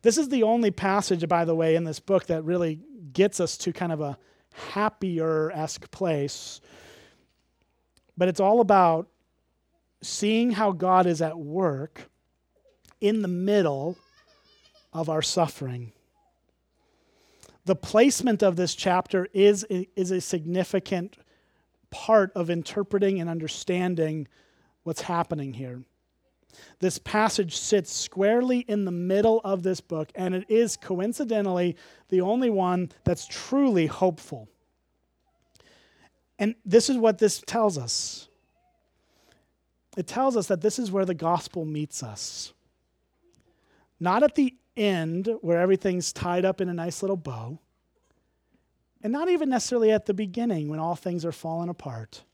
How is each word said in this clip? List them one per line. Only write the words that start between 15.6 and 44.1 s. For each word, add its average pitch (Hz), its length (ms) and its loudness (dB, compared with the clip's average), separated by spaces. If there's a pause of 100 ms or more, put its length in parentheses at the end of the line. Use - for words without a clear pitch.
The 185 100 2
placement 226 680 4
of 185 120 4
this 175 200 -2
chapter 185 580 0
is, 202 360 4
is 185 420 -4
a 180 100 -2
significant 180 960 -4 (720)
part 214 440 4
of 170 160 -2
interpreting 196 680 0
and 165 100 -4
understanding 165 1000 -2 (560)
what's 165 180 -8
happening 160 520 -4
here. 127 280 -12 (1000)
This 185 180 -2
passage 214 600 -2
sits - 360 0
squarely 240 680 0
in 208 260 -2
the 185 60 -4
middle 202 520 2
of 190 200 -4
this 185 180 -2
book, 156 340 -8
and 185 180 -4
it 185 160 -4
is 226 280 2
coincidentally 196 1000 -2 (340)
the 185 120 4
only 233 280 0
one 180 400 0 (140)
that's - 240 -2
truly 254 580 2
hopeful. 151 600 -2 (1900)
And 214 160 0 (100)
this 226 240 6
is 262 80 2
what 220 220 4
this 208 260 2
tells 214 320 0
us. - 500 -8 (1700)
It 190 100 -6
tells 254 300 0
us 190 100 0
that 175 140 0
this 214 180 0
is 226 100 -4
where 190 160 0
the 180 80 -2
gospel 165 520 -2
meets 151 360 -6
us. - 520 -12 (1500)
Not 185 240 2